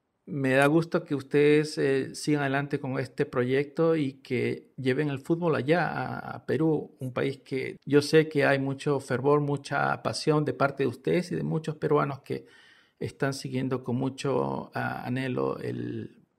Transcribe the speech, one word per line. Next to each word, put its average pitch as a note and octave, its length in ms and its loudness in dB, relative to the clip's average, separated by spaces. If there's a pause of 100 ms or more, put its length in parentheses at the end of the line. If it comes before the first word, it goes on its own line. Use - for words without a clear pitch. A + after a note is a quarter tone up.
(260)
me C3+ 280 0
da C#3 120 8
gusto D#3+ 380 2
que D3 100 -2
ustedes, D3 640 4
eh, C3+ 380 0
sigan D3 260 0
adelante C#3 400 -2
con C3+ 180 -4
este C#3 280 -2
proyecto C#3+ 680 2
y C3+ 280 -2
que A#2+ 560 -4
lleven C3+ 320 0
el C3+ 80 -4
fútbol E3 360 0
allá, D3 320 2
a, - 320 -4
a - 280 -10
Perú, D#3 520 0
un C3 140 -8
país C3+ 320 -2
que C3 400 -6
yo C#3+ 160 6
sé D#3 280 4
que C#3 180 2
hay C#3 120 4
mucho C3+ 420 -2
fervor, C3+ 400 2
mucha C#3+ 600 -2
pasión D3+ 440 0
de - 80 -2
parte C#3 300 0
de C3 40 2
ustedes E3 420 -2
y E3 60 -4
de D3+ 60 -4
muchos D#3+ 340 -4
peruanos D3 440 0
que - 260 -8 (520)
están C3+ 360 -4
siguiendo C3 500 -4
con B2 120 -2
mucho, C3+ 760 -2
ah, B2 320 -6
anhelo C3 540 -4
el A#2+ 580 -8 (220)